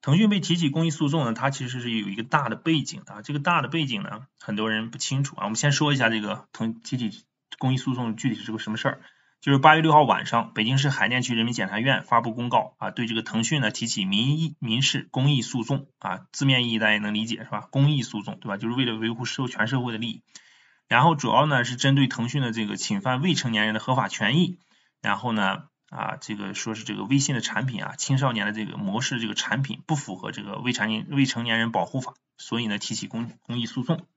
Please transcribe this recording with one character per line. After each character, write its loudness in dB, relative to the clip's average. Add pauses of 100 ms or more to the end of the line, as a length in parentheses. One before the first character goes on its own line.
腾 4
讯 6
被 2
提 0
起 2
公 0
益 2
诉 0
讼 0
呢， 0
它 0
其 -6
实 -8
是 -6
有 -2
一 -6
个 -6
大 -2
的 -4
背 0
景 -10
啊。 -18
这 -10
个 -4
大 0
的 -6
背 -2
景 -6
呢， -12 (120)
很 -6
多 -2
人 -4
不 -16
清 -2
楚 -10
啊。 -6
我 -2
们 -4
先 2
说 4
一 2
下 4
这 0
个 -6
腾-， -4
提 -4
起 -4 (340)
公 2
益 0
诉 -2
讼 -2
具 0
体 -8
是 -8
个 -4
什 -8
么 -4
事 -2
儿。 -6 (400)
就 4
是 8
八 10
月 4
六 6
号 10
晚 2
上， 0
北 2
京 4
市 2
海 2
淀 2
区 0
人 2
民 0
检 -2
察 -2
院 2
发 4
布 -4
公 -4
告 0
啊， -6
对 -4
这 -4
个 0
腾 -2
讯 0
呢 2
提 -6
起 -2
民 2
意， -4
民 0
事 0
公 2
益 2
诉 -4
讼 -4 (100)
啊。 -6
字 -4
面 4
意 0
义 0
大 2
家 4
也 2
能 -2
理 -2
解 -6
是 -14
吧？ -8
公 4
益 2
诉 -6
讼 -10
对 -10
吧？ -4
就 -4
是 -2
为 0
了 -2
维 -2
护 -6
社-， -4
全 0
社 0
会 -4
的 -6
利 -6
益。 -12 (680)
然 6
后 8
主 -2
要 6
呢 2
是 -4
针 4
对 6
腾 -2
讯 -2
的 -2
这 -2
个 -4
侵 -2
犯 0
未 2
成 -2
年 2
人 0
的 -2
合 0
法 0
权 0
益， 2 (420)
然 -2
后 -4
呢， 0 (260)
啊， -6
这 -10
个 -8
说 -6
是 -12
这 -8
个 -6
微 2
信 0
的 -4
产 -4
品 -6
啊， -10
青 0
少 2
年 -2
的 -2
这 -6
个 -10
模 -2
式 -4
这 -4
个 -6
产 -2
品 -6
不 0
符 -6
合 -10
这 -10
个 -10
未 -2
成 0
年， -2
未 4
成 -2
年 0
人 2
保 0
护 -4
法， -12 (220)
所 -4
以 -2
呢 -2
提 -6
起 -6
公-， -6 (120)
公 -6
益 -4
诉 -4
讼。 -2 (100)